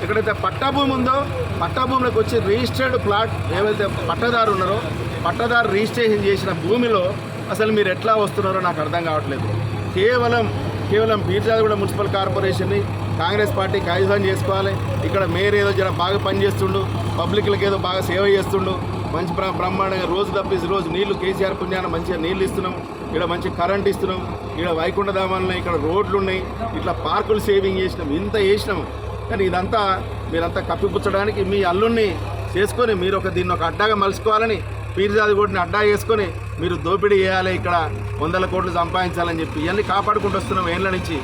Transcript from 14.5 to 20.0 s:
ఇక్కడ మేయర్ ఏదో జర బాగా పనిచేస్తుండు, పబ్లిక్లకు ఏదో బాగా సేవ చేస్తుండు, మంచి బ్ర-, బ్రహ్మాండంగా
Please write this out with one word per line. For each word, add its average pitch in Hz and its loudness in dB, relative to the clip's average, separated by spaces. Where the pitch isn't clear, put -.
ఇక్కడ 196 0
మేయర్ 190 2
ఏదో 202 4
జర 190 2
బాగా 185 0
పనిచేస్తుండు, 196 0
పబ్లిక్లకు 202 0
ఏదో 196 2
బాగా 180 -2
సేవ 190 2
చేస్తుండు, 190 2
మంచి 170 -2
బ్ర-, 190 -2
బ్రహ్మాండంగా 190 -2